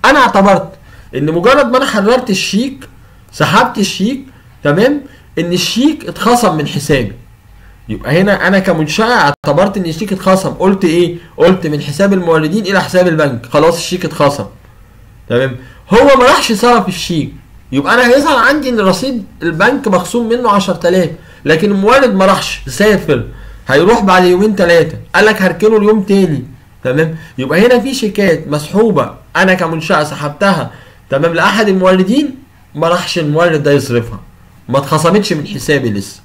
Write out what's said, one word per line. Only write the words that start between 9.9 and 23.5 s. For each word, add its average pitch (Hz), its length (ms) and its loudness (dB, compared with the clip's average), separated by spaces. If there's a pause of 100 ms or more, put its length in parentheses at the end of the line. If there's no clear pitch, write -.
اتخصم، 185 380 0
قلت 190 340 0
ايه؟ 170 320 0 (200)
قلت 180 300 2
من 147 140 -4
حساب 196 320 -2
الموردين 165 540 0
الى 190 140 0
حساب 180 280 2
البنك، 143 380 -2
خلاص 156 300 2
الشيك - 280 -8
اتخصم. 143 420 -2 (840)
تمام؟ 127 280 -2 (380)
هو 269 240 6
ما 247 60 4
راحش 277 280 2
صرف 220 360 2
الشيك، 165 440 -6 (400)
يبقى 160 220 0
انا 247 200 2
هيظهر 294 240 2
عندي 262 300 0
ان 233 120 -2
رصيد 202 440 -2 (180)
البنك 208 460 0
مخصوم 208 400 -2
منه 233 220 0
عشرة 185 380 0
آلاف، 185 220 0 (340)
لكن 160 260 2
المورد 214 440 2
ما 190 120 2
راحش، - 400 -2
سافر، 147 640 0 (400)